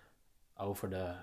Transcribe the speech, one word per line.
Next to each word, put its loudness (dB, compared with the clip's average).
over 0
de... 0